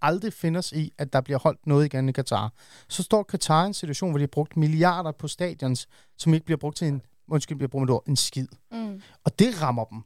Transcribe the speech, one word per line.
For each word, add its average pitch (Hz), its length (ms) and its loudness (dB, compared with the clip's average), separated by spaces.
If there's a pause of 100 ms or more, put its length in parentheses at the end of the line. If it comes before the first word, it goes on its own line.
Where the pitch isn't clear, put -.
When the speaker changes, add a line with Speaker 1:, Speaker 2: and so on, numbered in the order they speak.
Speaker 1:
aldrig 185 320 0
finde 165 240 -2
os - 140 -6
i, 156 260 -4
at 139 160 -6
der 135 80 4
bliver 135 180 -2
holdt - 280 0
noget 147 180 4
igen 135 240 0
i - 20 -2
Qatar." 113 400 -2 (380)
Så - 140 -4
står 214 280 2
Qatar 160 320 2
i 196 40 0
en 208 60 -4
situation, 170 360 -4
hvor 151 80 0
de 143 40 2
har 143 60 0
brugt 151 300 -2
milliarder 160 540 4
på 151 160 -10
stadions, 139 600 -4 (300)
som 160 160 4
ikke 160 120 2
bliver 160 140 0
brugt 151 180 -6
til 165 100 -2
en, 139 140 -2 (260)
undskyld, 151 300 -2
bliver 135 120 -2
brugt 135 120 -2
med 131 80 0
et 127 40 6
ord, - 140 0
en 139 80 0
skid. - 320 -2 (240)
Speaker 2:
Mm. 214 300 -8 (220)
Speaker 1:
Og - 160 -2
det 208 220 4
rammer 120 240 0
dem. 110 200 -14